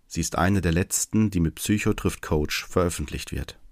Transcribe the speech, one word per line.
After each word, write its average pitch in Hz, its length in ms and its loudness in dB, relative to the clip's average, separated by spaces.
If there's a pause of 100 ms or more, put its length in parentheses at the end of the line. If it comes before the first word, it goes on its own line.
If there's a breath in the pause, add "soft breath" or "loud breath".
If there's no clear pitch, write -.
Sie - 140 -4
ist - 160 -4
eine 92 240 4
der 85 100 2
letzten, 101 600 2
die 90 100 2
mit 80 140 2
Psycho 104 380 2
trifft - 280 -4
Coach - 440 -2
veröffentlicht - 680 -2
wird. - 260 -8 (120)